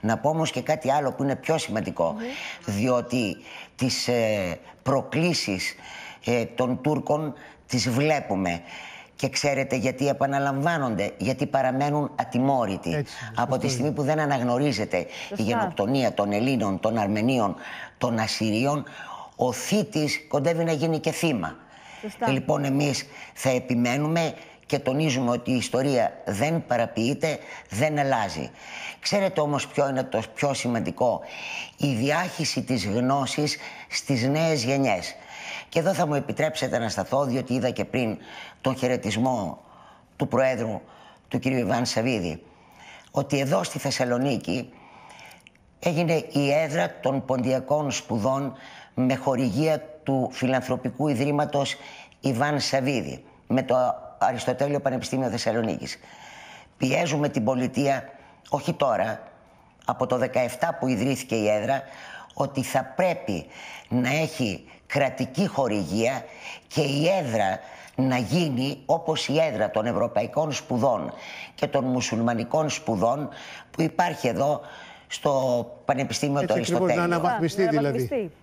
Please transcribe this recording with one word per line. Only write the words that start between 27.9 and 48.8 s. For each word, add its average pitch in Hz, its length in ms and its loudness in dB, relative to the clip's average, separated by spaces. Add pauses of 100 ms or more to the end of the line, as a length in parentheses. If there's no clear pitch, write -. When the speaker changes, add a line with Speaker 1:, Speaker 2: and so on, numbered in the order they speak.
Speaker 1:
αλλάζει. 104 520 0 (500)
Ξέρετε 196 400 0
όμως 147 260 0
ποιο 143 220 2
είναι 131 140 0
το 113 200 -2 (120)
πιο 143 200 0
σημαντικό; 120 680 0 (560)
Η 143 180 2
διάχυση 147 680 0
της 110 240 0
γνώσης 131 680 0 (320)
στις 127 400 0
νέες 156 360 2
γενιές. 123 500 2 (560)
Και - 80 2
εδώ 165 140 2
θα 170 140 2
μου 147 80 0
επιτρέψετε 135 640 0
να 117 100 0
σταθώ, 127 360 0
διότι 127 300 0
είδα 123 160 2
και 110 140 -2
πριν 117 340 -2 (420)
τον 131 160 0
χαιρετισμό 117 840 0 (580)
του - 120 -2
Προέδρου, 120 520 2 (480)
του 131 100 -2
κυρίου 131 200 0
Ιβάν 120 280 2
Σαββίδη, 110 560 0 (680)
ότι 143 300 0
εδώ 139 220 2
στη - 160 -6
Θεσσαλονίκη 123 920 0 (1080)
έγινε 170 340 2 (200)
η 143 200 4
έδρα 160 480 0
των 135 240 0
ποντιακών 131 680 0
σπουδών 127 600 0 (420)